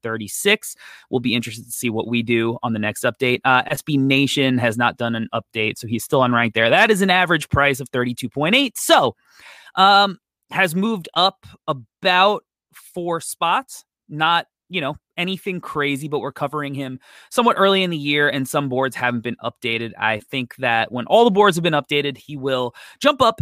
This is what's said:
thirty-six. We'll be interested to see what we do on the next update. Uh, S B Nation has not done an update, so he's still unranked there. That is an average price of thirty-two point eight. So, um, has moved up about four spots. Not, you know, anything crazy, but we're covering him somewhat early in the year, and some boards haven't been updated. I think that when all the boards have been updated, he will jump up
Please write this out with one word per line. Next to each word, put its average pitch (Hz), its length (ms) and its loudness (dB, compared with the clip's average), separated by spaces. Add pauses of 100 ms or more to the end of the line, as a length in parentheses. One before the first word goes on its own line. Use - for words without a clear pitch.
thirty-six. 113 720 -2 (340)
We'll 127 120 0
be 120 160 0
interested 117 280 -6
to - 60 -20
see - 180 -6
what 110 200 -4
we 120 160 -2
do 117 400 0
on 117 80 -2
the 110 80 -4
next 107 240 -6
update. 123 400 0
Uh, 127 220 4
S - 140 -4
B 151 160 -4
Nation 135 600 2
has 117 180 0
not 117 200 0
done 117 180 -4
an 113 180 -6
update, 107 460 -6
so - 80 -14
he's 110 160 -4
still 139 200 0
unranked 117 320 2
there. 113 140 4
That 196 220 4
is 202 100 2
an 196 100 2
average 175 380 0
price 139 300 2
of 135 120 -12
thirty-two 123 380 -4
point 156 280 0
eight. 269 200 0
So, 202 380 2 (600)
um, 196 420 4 (320)
has 175 240 0
moved 196 400 -2
up 185 320 0 (220)
about 180 760 0 (300)
four 170 460 -8
spots. - 640 -4 (240)
Not, 160 400 0 (200)
you 180 120 -6
know, 147 160 -4 (200)
anything 180 440 -6
crazy, 143 480 -4
but 143 120 -4
we're 127 100 -8
covering 143 440 -6
him 131 260 -10 (300)
somewhat 233 280 2
early 196 240 4
in 185 80 0
the 170 60 -2
year, 147 320 2
and 135 180 -2
some 143 220 -2
boards 131 260 -2
haven't 123 280 -2
been 117 200 -6
updated. 113 560 -6
I 110 220 0
think 127 360 -8
that 117 360 0
when 123 140 -6
all 226 180 6
the 240 60 4
boards 196 260 4
have 170 60 -4
been 165 100 2
updated, 143 460 -2
he 147 180 -14
will 127 380 -4 (260)
jump 277 200 2
up 240 220 2